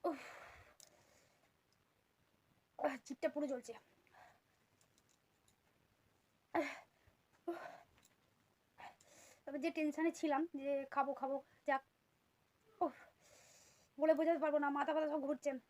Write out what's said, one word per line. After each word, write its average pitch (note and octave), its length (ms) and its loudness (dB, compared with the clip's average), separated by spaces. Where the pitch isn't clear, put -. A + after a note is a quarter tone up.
উফ, D#4 180 0
জিভটা C#4+ 280 -2
পুরো D4 120 -2
জ্বলছে। A#3+ 260 -6
তবে C#4+ 120 -4
যে D#4 120 2
টেনশনে D#4 400 2
ছিলাম D4 220 4
যে C#4 180 -2
খাবো C#4 240 0
খাবো, C4+ 220 -2
যাক, C4+ 160 2
উফ, D#4+ 160 0
বলে D#4 160 6
বোঝাতে D#4+ 300 4
পারবো D4+ 140 2
না, C#4+ 120 2
মাথা C#4+ 240 0
ফাথা D#4 180 2
সব D4+ 160 0
ঘুরছে C#4+ 220 -2